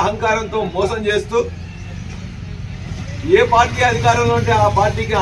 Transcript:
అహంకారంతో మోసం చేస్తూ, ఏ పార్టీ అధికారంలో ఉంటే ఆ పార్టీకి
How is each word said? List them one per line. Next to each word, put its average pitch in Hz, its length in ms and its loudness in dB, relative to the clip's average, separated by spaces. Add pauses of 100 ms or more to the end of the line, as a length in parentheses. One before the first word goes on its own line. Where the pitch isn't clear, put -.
అహంకారంతో 220 580 0 (160)
మోసం 220 320 0
చేస్తూ, 208 320 0 (2000)
ఏ 226 60 4 (100)
పార్టీ 233 380 4
అధికారంలో 233 500 2
ఉంటే 226 140 2 (100)
ఆ 208 60 6 (100)
పార్టీకి 214 420 0